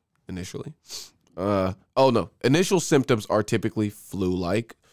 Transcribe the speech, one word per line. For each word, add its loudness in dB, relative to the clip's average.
initially. -10
Uh, 0
oh, 6
no. 0
Initial 2
symptoms 2
are 0
typically -2
flu-like, -4